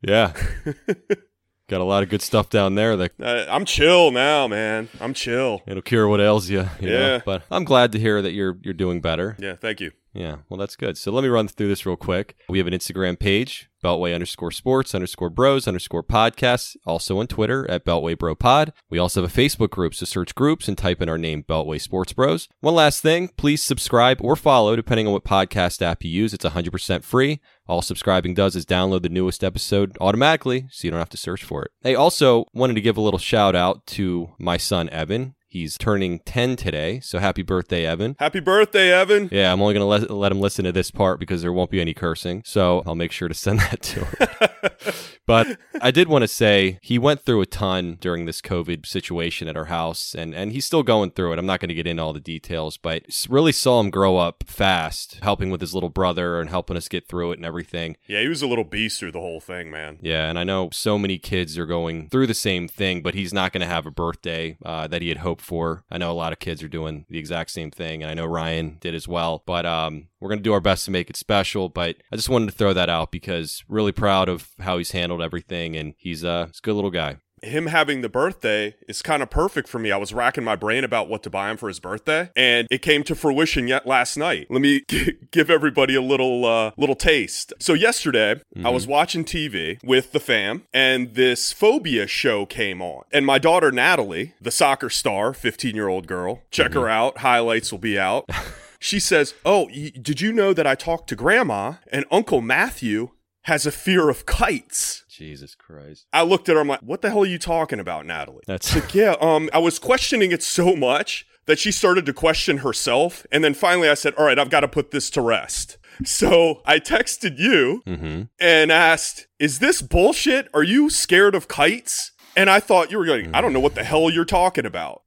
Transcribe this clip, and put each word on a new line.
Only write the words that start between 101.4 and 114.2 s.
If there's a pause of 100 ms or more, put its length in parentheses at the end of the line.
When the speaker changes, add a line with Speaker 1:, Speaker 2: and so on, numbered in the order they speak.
Speaker 2:
and
Uncle
Matthew (320)
has
a
fear
of
kites?"
Speaker 1:
Jesus
Christ.
Speaker 2:
I
looked
at
her,
I'm
like,
"What
the
hell
are
you
talking
about,
Natalie?"
Speaker 1:
That's
Speaker 2:
She's
like,
"Yeah,
um,
I
was
questioning
it
so
much (200)
that
she
started
to
question
herself.
And
then
finally
I
said,
'All